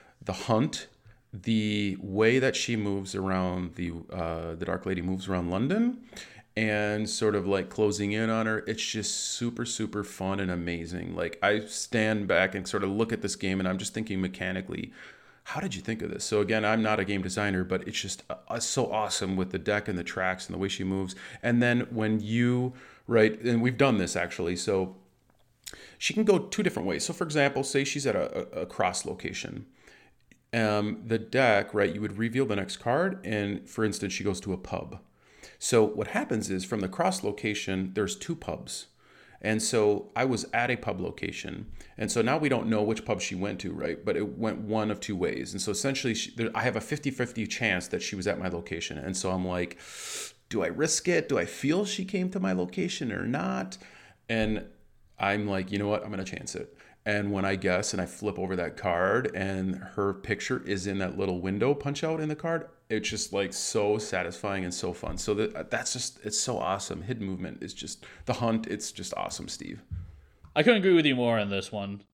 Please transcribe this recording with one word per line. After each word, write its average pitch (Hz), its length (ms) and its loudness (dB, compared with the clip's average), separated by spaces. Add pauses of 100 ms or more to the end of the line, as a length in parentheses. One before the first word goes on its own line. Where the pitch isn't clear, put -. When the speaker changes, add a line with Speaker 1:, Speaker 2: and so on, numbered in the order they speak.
(240)
Speaker 1:
The 98 80 -4
hunt, 117 540 0 (460)
the 104 680 2
way 110 380 4
that 131 180 2
she 117 200 0
moves 98 380 -2
around, 92 600 0
the, 85 180 -4 (200)
uh, 82 420 -4
the 82 100 -6
Dark 87 220 -2
Lady 92 160 -2
moves 92 260 -2
around 90 220 0
London 196 500 2 (560)
and 107 520 2
sort 107 260 2
of, 95 120 2
like, 95 220 2
closing 101 440 2
in 110 160 2
on 110 180 2
her, 110 200 0
it's 110 180 -4
just - 320 -2
super, 120 480 -4
super 107 400 -2
fun 98 360 -4
and 95 100 0
amazing. 85 640 -4
Like, 85 280 -2
I 104 180 4
stand 110 680 0
back 92 280 4
and 95 120 -4
sort 101 180 0
of 98 60 0
look 113 220 2
at 110 100 -2
this 98 140 -2
game 95 240 0
and 92 80 2
I'm 92 100 0
just 113 160 -6
thinking 107 260 -4
mechanically, 92 720 -4 (520)
"How - 160 -6
did 190 140 -4
you 95 60 -8
think 113 220 -4
of 85 80 -4
this?" - 140 -6
So 107 160 4
again, 107 240 2
I'm 110 180 4
not 107 180 2
a 98 40 2
game 98 180 0
designer, 95 420 0
but 92 240 -2
it's - 120 -4
just, - 280 -6
uh, - 60 -4 (140)
uh, 117 120 -4
so - 320 0
awesome 101 440 0
with 92 160 0
the 98 60 -2
deck 104 300 0
and 95 100 -2
the 85 60 -4
tracks 92 420 -2
and 87 80 -8
the 87 40 -4
way 98 100 0
she 98 160 -4
moves. 95 300 0 (280)
And 120 200 4
then 123 280 4
when 110 300 2
you, 123 540 2 (320)
right, 117 340 6
and 117 220 4
we've 120 160 2
done 135 200 6
this 87 180 0
actually, 87 400 -2
so 95 400 0 (1000)
she - 140 0
can 214 120 4
go 196 140 8
two - 240 -2
different 180 260 0
ways. - 160 0
So - 80 -4
for 175 120 -2
example, 139 380 2
say 139 220 2
she's 139 220 -2
at 107 100 2
a, - 420 -2
a, 82 40 -2
a 90 40 -4
cross - 400 0
location. - 600 -8 (840)
Um, 107 540 2
the 113 120 2
deck, 113 540 4
right, 101 220 4
you 101 60 -4
would 104 180 -4
reveal 117 260 2
the 107 120 0
next 95 220 -4
card, 175 460 0
and 104 440 -2
for 113 160 0
instance, 101 280 -2
she - 120 -6
goes 95 160 0
to 98 120 -4
a 90 60 -2
pub. 87 400 -8 (600)
So 113 260 6
what 104 240 -2
happens - 420 -2
is 95 140 -2
from 110 160 -2
the 92 80 -2
cross 185 340 0
location, 98 720 -2
there's 101 220 0
two - 180 -6
pubs. - 520 -8 (560)
And 107 200 2
so 104 520 4
I 123 100 2
was 123 280 0
at 120 180 2
a 120 60 2
pub 95 240 -4
location. - 680 -6 (260)
And 107 140 -2
so 117 100 2
now 123 160 4
we 151 120 2
don't 120 180 2
know 107 160 4
which 110 220 2
pub 101 160 0
she - 140 -4
went 95 260 -2
to, 87 120 -4
right? 80 320 -4
But 104 120 2
it 104 220 -2
went 110 200 0
one 107 320 0
of 101 100 -2
two 101 160 -4
ways. 85 360 0
And 95 100 -4
so 107 80 -2
essentially, 127 440 0
she, - 180 -4
there, 113 220 -2
I 107 80 0
have 113 140 2
a 110 40 0
fifty 143 300 -4
fifty 120 360 -4
chance 95 420 0
that 90 140 -2
she - 140 -4
was 92 100 -2
at 98 120 2
my 92 100 -2
location. 85 500 -6
And 87 180 -4
so 92 140 -2
I'm 92 160 0
like, 90 320 -2 (680)
"Do 107 140 0
I 82 40 2
risk 151 420 0
it? 165 200 2
Do 127 100 2
I 87 80 2
feel 170 380 0
she 190 200 -4
came 185 260 0
to 190 100 -2
my 190 120 2
location 180 600 -2
or 90 140 -2
not?" 147 520 -2 (500)
And 110 380 0 (520)
I'm 104 280 2
like, 95 260 0
"You 101 60 0
know 101 100 2
what? 107 160 0
I'm 104 60 -8
gonna 95 140 -4
chance - 300 -10
it." - 220 -10 (300)
And 104 260 2
when 98 140 2
I 98 100 0
guess 92 380 0
and 92 60 0
I 90 60 0
flip 101 320 -4
over 92 180 -2
that 82 200 -2
card 95 580 2
and 95 420 0
her 98 360 -2
picture 101 540 -2
is 95 200 -2
in 98 120 -2
that 92 180 -2
little 92 240 0
window 101 340 2
punch 143 300 -4
out 160 160 -2
in 151 80 -2
the 151 80 -2
card, 165 320 -2 (220)
it's 107 180 0
just, - 240 -4
like, 98 220 0
so 107 420 2
satisfying 95 680 -2
and 87 100 -4
so 90 180 -4
fun. 85 240 -6
So - 180 -2
that, 101 360 -2
that's - 240 -2
just, - 300 -6
it's 107 140 -4
so 120 200 -2
awesome. 85 440 -2
Hidden 110 240 -4
movement 92 360 -6
is - 100 -10
just, - 320 -12 (220)
the 120 80 0
hunt, 113 320 0
it's - 260 -6
just - 240 -8
awesome, - 320 -6
Steve. - 340 -10 (720)
Speaker 2:
I 156 80 4
couldn't 220 180 8
agree 185 120 6
with 165 140 8
you 135 100 4
more 117 220 4
on 101 100 0
this 98 240 -2
one. 101 300 -6 (120)